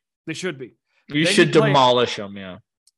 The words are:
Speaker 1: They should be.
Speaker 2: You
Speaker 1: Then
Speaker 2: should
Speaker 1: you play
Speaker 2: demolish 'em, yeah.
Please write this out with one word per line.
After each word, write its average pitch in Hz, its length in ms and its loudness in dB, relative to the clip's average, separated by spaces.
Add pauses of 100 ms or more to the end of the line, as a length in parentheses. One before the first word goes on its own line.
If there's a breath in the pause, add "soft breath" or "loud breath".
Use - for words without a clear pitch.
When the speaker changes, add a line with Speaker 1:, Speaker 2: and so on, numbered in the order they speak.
(260)
Speaker 1:
They 160 80 -12
should 175 240 -10
be. 123 180 -20 (320)
Speaker 2:
You 147 160 -2
Speaker 1:
Then 180 80 0
Speaker 2:
should 165 220 4
Speaker 1:
you 156 60 4
play 135 80 2
Speaker 2:
demolish 123 500 2
'em, 101 180 -12
yeah. 95 220 -16 (400)